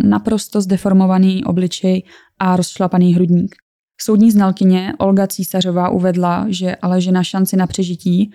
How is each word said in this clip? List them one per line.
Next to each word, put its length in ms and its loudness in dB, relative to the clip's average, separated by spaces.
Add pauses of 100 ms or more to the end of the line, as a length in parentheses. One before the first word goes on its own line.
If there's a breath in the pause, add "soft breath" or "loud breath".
naprosto 560 -2
zdeformovaný 840 2
obličej 580 -2 (360 soft breath)
a 180 0
rozšlapaný 580 0
hrudník. 400 0 (460)
Soudní 300 4
znalkyně 680 2
Olga 280 2
Císařová 600 -4
uvedla, 600 -2
že 280 -4
ale 240 -2
žena 220 0
šanci 340 -2
na 100 0
přežití, 680 -4